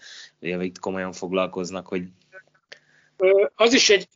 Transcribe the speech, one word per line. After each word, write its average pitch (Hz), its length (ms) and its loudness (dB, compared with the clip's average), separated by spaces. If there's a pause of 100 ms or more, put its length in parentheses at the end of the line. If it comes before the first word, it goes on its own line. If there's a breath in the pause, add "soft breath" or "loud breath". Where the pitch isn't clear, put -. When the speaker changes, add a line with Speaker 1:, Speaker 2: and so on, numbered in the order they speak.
(400 loud breath)
Speaker 1:
ugye, 87 160 -6
akik 90 220 -6
komolyan 95 340 -6
foglalkoznak, 92 720 -6
hogy 95 160 -6 (1200 soft breath)
Speaker 2:
Ö, 196 320 4
az 233 180 4
is 254 180 4
egy, 190 260 2